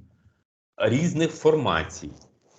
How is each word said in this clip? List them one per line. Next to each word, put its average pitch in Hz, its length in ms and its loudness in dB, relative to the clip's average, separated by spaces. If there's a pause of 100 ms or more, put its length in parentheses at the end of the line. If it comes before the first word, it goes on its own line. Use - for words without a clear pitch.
(760)
різних 151 540 0
формацій, 98 800 0 (480)